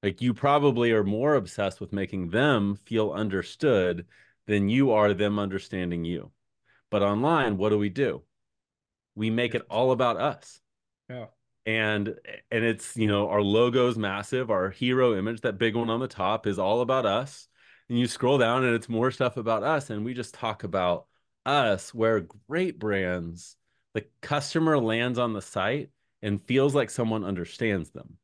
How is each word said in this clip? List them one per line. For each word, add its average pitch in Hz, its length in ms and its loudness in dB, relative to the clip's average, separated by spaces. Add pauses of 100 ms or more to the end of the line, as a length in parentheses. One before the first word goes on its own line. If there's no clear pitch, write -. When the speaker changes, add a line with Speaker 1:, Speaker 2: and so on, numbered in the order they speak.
Speaker 1:
Like, 98 180 -2
you 123 140 0
probably 139 580 4
are 110 100 4
more 113 320 2
obsessed 98 460 -2
with 98 120 -10
making 95 360 -4
them 104 560 2
feel 110 260 0
understood 92 960 0 (400)
than 101 220 2
you 127 240 2
are 104 220 6
them 104 240 0
understanding 92 680 -4
you. 82 260 -8 (600)
But 101 120 2
online, 120 540 0
what 101 140 2
do 107 80 2
we 104 100 0
do? 101 340 -2 (960)
We 107 140 -2
make 113 240 0
it 120 140 -2
all 120 220 2
about 120 280 2
us. - 420 -6 (480)
Speaker 2:
Yeah. 123 180 -14 (380)
Speaker 1:
And, 107 500 0 (360)
and 113 140 0
it's, 113 320 -2
you 113 100 2
know, 104 240 2
our 104 100 2
logo's 120 560 4
massive, 107 540 -4
our 95 200 0
hero 123 460 2
image, 110 240 -4
that 104 180 -4
big 113 160 0
one 117 160 -2
on 117 100 -2
the 131 60 -4
top 107 400 -2
is 98 120 -2
all 101 240 2
about 127 240 0
us. 113 420 -2 (400)
And 120 100 0
you 123 80 2
scroll 127 320 2
down 123 260 4
and 120 100 2
it's 117 140 -4
more 117 220 0
stuff 123 260 -2
about 110 260 -2
us. 143 280 -2
And 107 140 -4
we 123 100 -6
just 123 200 -10
talk 110 280 -6
about 90 440 0 (380)
us, 127 500 0
where 110 320 2 (220)
great 175 300 -4
brands, 90 760 -4 (380)
the 110 100 -4 (160)
customer 151 580 0
lands 117 400 0
on 120 140 0
the 101 100 -6
site 110 480 -4 (320)
and 101 240 -2
feels 135 280 2
like 131 160 2
someone 110 340 -2
understands 95 680 -4
them. - 340 -20